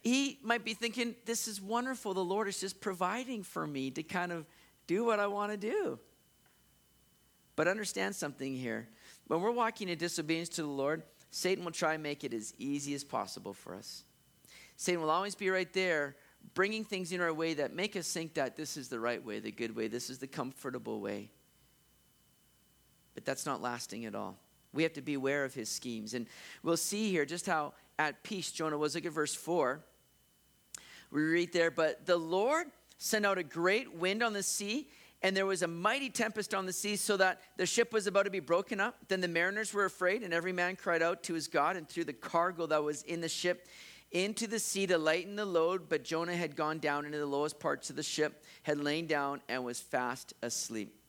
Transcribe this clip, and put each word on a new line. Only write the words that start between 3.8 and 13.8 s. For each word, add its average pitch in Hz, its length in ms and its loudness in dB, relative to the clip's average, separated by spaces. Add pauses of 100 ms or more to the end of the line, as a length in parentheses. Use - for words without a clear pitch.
to 156 120 -6
kind 175 300 -2
of 165 140 -6 (400)
do 196 180 2
what 220 160 4
I 208 60 4
wanna 202 300 -2
do." 226 440 -2 (1600)
But 160 120 4
understand 196 480 0
something 139 400 -4
here. 117 320 -2 (380)
When 170 160 2
we're 214 80 4
walking 226 380 0
in 170 100 -2
disobedience 165 520 0
to 165 120 -4
the 147 60 -2
Lord, 143 340 0 (280)
Satan 185 340 0
will 165 80 -4
try 156 220 2
and 156 80 -6
make 143 220 -4
it 120 80 -2
as 107 260 -6
easy 143 360 -2
as 139 100 -6
possible 98 480 -6
for - 220 -12
us. - 300 -12 (720)